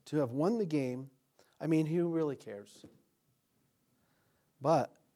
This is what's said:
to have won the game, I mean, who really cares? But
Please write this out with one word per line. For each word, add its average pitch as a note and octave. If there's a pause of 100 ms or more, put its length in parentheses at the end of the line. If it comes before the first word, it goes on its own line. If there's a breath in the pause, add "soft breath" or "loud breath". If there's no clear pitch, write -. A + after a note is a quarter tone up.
to D3
have C3+
won D#3+
the G#3+
game, C3+ (500 soft breath)
I D3+
mean, D#3+
who E3+
really D#3+
cares? G#2 (1700)
But C#3 (260)